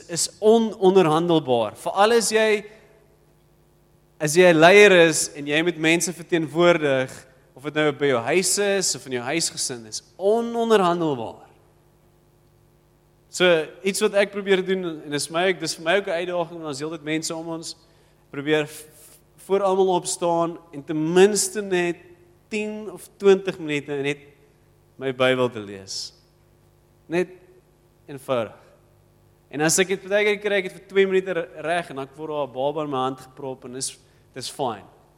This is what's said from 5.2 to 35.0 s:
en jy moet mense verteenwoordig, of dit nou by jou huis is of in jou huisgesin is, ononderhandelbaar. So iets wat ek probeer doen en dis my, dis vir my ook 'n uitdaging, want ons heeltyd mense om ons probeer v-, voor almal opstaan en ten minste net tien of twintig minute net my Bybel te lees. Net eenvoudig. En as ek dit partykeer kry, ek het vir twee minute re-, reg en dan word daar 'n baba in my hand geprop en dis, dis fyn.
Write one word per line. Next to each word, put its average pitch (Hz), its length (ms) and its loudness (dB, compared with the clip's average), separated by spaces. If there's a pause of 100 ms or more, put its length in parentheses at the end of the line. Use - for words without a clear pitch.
en 143 120 -12
jy 151 160 0
moet 170 140 -2
mense 165 360 0
verteenwoordig, 156 1000 0 (480)
of 127 40 -20
dit 147 120 -8
nou 151 160 2
by 143 220 -2
jou 120 60 2 (120)
huis 180 260 0
is 196 380 -2
of 127 100 -14
in 127 120 -6
jou 120 60 -6
huisgesin 139 600 -6
is, 107 160 -12 (160)
ononderhandelbaar. 196 1300 0 (1800)
So - 160 0 (380)
iets 196 180 -2
wat 208 140 0
ek 202 160 2
probeer 190 340 0
doen 185 200 -2 (180)
en 147 80 -12
dis 143 180 -6
my, 175 240 0
dis 156 220 -8
vir 170 80 -18
my 170 160 0
ook 196 80 -8
'n 170 160 -4
uitdaging, 175 380 -6
want 156 100 -10
ons 135 80 -10
heeltyd 156 240 -10
mense 156 320 -4
om 165 140 -12
ons 165 260 -12 (560)
probeer 147 340 0
v-, - 220 -18 (580)
voor 196 160 0
almal 190 260 2
opstaan 170 720 -2 (140)
en 139 120 -14
ten 156 300 -2
minste 196 480 4
net 180 360 -2 (520)
tien 214 420 -8
of - 260 -20
twintig 196 420 2
minute 147 320 -6 (100)
net 143 180 -4 (800)
my 135 140 -6
Bybel 127 380 2
te 117 100 -10
lees. 101 540 -14 (960)
Net 175 220 -2 (800)
eenvoudig. 131 460 -4 (920)
En - 160 -6
as 160 160 0
ek 185 120 0
dit 190 80 -8
partykeer 202 400 0
kry, 202 200 -2
ek 185 80 -8
het 175 80 -20
vir - 120 -20
twee 196 200 2
minute 190 240 -2
re-, 170 160 -6 (160)
reg 170 260 -4
en 135 100 -10
dan 135 140 -10
word 156 180 -10
daar 147 140 -4
'n 120 60 -16
baba 143 300 -4
in 151 60 -8
my 131 140 -2
hand 135 160 -6
geprop 131 460 -16
en 123 80 -16
dis, 135 240 -10 (360)
dis 131 160 -12
fyn. 110 360 -6 (320)